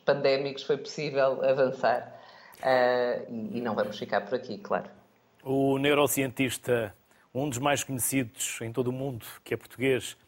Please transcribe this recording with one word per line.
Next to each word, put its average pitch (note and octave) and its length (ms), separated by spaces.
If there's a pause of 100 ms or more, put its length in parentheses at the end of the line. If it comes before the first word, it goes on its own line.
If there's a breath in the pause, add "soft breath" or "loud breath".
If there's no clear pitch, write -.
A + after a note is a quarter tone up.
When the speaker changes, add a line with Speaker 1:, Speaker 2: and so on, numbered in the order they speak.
Speaker 1:
pandémicos C#3 600
foi D3 120
possível C3+ 680
avançar. B2+ 680 (520 loud breath)
Eh, B2 640
e, A2+ 300
e - 20
não A2+ 160
vamos G#2+ 200
ficar G2+ 260
por - 120
aqui, A2+ 240
claro. - 280 (580)
Speaker 2:
O C3+ 340
neurocientista, C3+ 1160 (400 soft breath)
um C#3 140
dos A#2+ 100
mais C#3 260
conhecidos C3 760
em A2+ 100
todo B2 160
o B2 40
mundo, C3 320 (200)
que - 100
é - 20
português, - 600 (120)